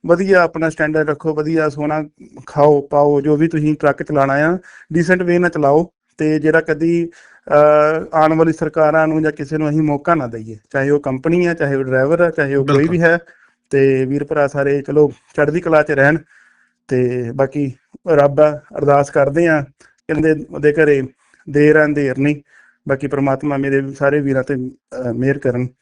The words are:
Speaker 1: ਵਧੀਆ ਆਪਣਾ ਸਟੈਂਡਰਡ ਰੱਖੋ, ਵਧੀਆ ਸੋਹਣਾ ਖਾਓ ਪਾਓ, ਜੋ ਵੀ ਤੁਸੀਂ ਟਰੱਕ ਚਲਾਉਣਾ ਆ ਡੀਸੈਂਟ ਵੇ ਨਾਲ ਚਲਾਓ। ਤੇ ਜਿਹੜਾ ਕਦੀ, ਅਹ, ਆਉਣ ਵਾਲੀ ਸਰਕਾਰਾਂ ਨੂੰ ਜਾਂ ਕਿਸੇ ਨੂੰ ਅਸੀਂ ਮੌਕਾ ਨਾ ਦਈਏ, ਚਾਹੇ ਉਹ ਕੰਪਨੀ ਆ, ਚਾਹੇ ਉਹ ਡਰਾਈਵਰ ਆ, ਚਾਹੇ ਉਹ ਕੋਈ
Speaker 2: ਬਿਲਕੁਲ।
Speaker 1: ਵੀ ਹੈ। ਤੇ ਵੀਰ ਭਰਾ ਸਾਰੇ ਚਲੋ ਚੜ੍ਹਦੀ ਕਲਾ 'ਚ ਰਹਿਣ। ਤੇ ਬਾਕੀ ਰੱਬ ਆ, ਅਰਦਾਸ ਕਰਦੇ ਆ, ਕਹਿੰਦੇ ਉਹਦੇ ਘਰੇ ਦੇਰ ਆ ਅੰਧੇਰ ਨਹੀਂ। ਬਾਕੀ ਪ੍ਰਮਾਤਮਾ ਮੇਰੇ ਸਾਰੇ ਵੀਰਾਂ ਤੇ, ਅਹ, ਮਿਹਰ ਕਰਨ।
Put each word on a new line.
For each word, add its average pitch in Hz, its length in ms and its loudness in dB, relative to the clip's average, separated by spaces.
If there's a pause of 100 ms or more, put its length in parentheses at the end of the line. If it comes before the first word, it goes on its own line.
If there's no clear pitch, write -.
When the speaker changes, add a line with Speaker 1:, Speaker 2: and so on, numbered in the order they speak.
Speaker 1:
ਵਧੀਆ 180 360 2
ਆਪਣਾ 160 280 -2
ਸਟੈਂਡਰਡ 156 400 -2
ਰੱਖੋ, 151 240 -4
ਵਧੀਆ 156 340 -2
ਸੋਹਣਾ 151 360 -6 (420)
ਖਾਓ 147 340 2
ਪਾਓ, 143 400 2
ਜੋ 147 160 0
ਵੀ 160 120 0
ਤੁਸੀਂ 151 260 -2
ਟਰੱਕ 143 280 -2
ਚਲਾਉਣਾ 139 320 0
ਆ 160 240 0 (340)
ਡੀਸੈਂਟ 180 300 0
ਵੇ 175 160 2
ਨਾਲ 175 120 0
ਚਲਾਓ। 156 400 0 (280)
ਤੇ 156 200 0
ਜਿਹੜਾ 156 220 2
ਕਦੀ, 165 480 -2 (400)
ਅਹ, 151 680 2
ਆਉਣ 156 180 4
ਵਾਲੀ 160 180 2
ਸਰਕਾਰਾਂ 156 560 0
ਨੂੰ 156 140 -2
ਜਾਂ 151 100 -2
ਕਿਸੇ 151 260 -8
ਨੂੰ 151 120 -2
ਅਸੀਂ 156 120 0
ਮੌਕਾ 151 320 -2
ਨਾ 139 120 -4
ਦਈਏ, 113 300 -14 (160)
ਚਾਹੇ 139 180 -2
ਉਹ 147 100 2
ਕੰਪਨੀ 165 460 -2
ਆ, 170 80 -2
ਚਾਹੇ 143 200 -2
ਉਹ 135 100 -4
ਡਰਾਈਵਰ 135 360 0
ਆ, 170 100 2
ਚਾਹੇ 143 240 -4
ਉਹ 139 120 0
ਕੋਈ 143 100 0
Speaker 2:
ਬਿਲਕੁਲ। 165 200 2
Speaker 1:
ਵੀ 160 60 0
ਹੈ। 170 160 2 (520)
ਤੇ 135 340 2
ਵੀਰ 143 200 -4
ਭਰਾ 147 240 -2
ਸਾਰੇ 139 340 -2
ਚਲੋ 143 300 2 (240)
ਚੜ੍ਹਦੀ 151 240 0
ਕਲਾ 160 220 2
'ਚ 151 80 -4
ਰਹਿਣ। 143 280 2 (720)
ਤੇ 123 460 -2
ਬਾਕੀ 135 380 -2 (360)
ਰੱਬ 143 320 2
ਆ, 151 200 2 (180)
ਅਰਦਾਸ 143 320 2
ਕਰਦੇ 147 360 0
ਆ, 156 140 2 (200)
ਕਹਿੰਦੇ 156 540 -2 (160)
ਉਹਦੇ 147 220 0
ਘਰੇ 147 300 2 (480)
ਦੇਰ 147 260 4
ਆ 156 80 4
ਅੰਧੇਰ 143 340 -2
ਨਹੀਂ। 147 180 0 (520)
ਬਾਕੀ 139 180 -4
ਪ੍ਰਮਾਤਮਾ 139 500 -2
ਮੇਰੇ 139 380 -4
ਸਾਰੇ 143 260 0
ਵੀਰਾਂ 131 220 -2
ਤੇ, 139 120 -6
ਅਹ, 127 580 -10
ਮਿਹਰ 135 260 -2
ਕਰਨ। 123 300 -4 (140)